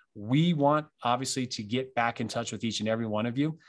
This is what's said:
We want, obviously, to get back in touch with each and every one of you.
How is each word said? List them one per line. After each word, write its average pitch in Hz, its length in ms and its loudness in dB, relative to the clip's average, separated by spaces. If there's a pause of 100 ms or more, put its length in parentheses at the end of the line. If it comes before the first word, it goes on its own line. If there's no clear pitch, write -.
(140)
We 143 400 2
want, 147 320 4 (160)
obviously, 127 460 0
to - 160 -6
get 123 320 -2
back 117 260 0
in 113 60 -2
touch 117 240 -4
with 110 120 -6
each 107 160 -2
and 107 100 -2
every 113 180 0
one 107 180 -2
of 120 140 -2
you. 156 180 0 (120)